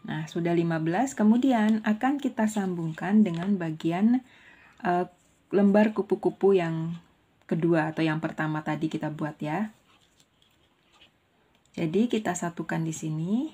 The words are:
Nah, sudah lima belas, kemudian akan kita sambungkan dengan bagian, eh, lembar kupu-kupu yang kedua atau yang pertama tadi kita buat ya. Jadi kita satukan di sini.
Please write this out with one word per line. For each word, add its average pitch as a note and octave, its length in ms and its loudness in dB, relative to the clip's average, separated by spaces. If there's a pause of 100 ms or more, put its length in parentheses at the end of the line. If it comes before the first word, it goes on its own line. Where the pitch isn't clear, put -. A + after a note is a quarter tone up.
Nah, D#3 240 -6
sudah E3+ 240 -2
lima E3 320 0
belas, G3 320 -2
kemudian A3 720 4
akan C4 320 0
kita A3 320 -2
sambungkan F3+ 720 0
dengan F3+ 320 0
bagian, E3+ 640 0 (640)
eh, F3+ 240 0 (480)
lembar G3+ 400 6
kupu-kupu F#3+ 640 2
yang E3 400 -4 (480)
kedua D#3+ 480 0
atau D#3+ 80 -2
yang D#3+ 160 0
pertama D#3 480 -4
tadi D#3 240 -4
kita D#3 160 -6
buat D3+ 320 -8
ya. F3 320 -4 (2000)
Jadi F3+ 380 0
kita G#3+ 240 -2
satukan E3 480 -6
di D#3+ 100 -4
sini. D#3+ 400 -4 (200)